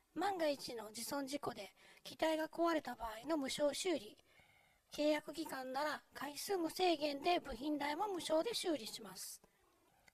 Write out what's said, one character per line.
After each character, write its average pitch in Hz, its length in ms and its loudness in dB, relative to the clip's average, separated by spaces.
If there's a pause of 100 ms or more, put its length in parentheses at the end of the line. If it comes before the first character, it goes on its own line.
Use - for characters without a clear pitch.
(140)
万 381 220 2
が 320 120 4
一 277 260 -2
の 214 160 -8
自 226 120 -10
損 285 240 -2
事 277 140 -4
故 - 140 -4
で 196 180 -10 (320)
機 - 100 -14
体 311 220 4
が 311 140 0
壊 330 240 4
れ 302 80 2
た 247 120 -6
場 233 120 -6
合 220 200 -8
の 320 120 2
無 269 80 0
償 285 260 2
修 320 260 2
理、 208 200 -12 (720)
契 302 200 4
約 302 200 0
期 311 140 -6
間 262 260 -6
な 269 100 0
ら 302 200 -2 (100)
回 285 240 -8
数 392 220 0
無 320 120 2
制 349 280 4
限 285 240 -2
で 349 180 4
部 262 140 -6
品 285 240 0
代 294 180 2
も 415 120 0
無 370 120 -2
償 311 220 4
で 453 120 -2
修 349 220 0
理 220 100 -8
し - 140 -10
ま 190 160 -14
す。 - 240 -12 (720)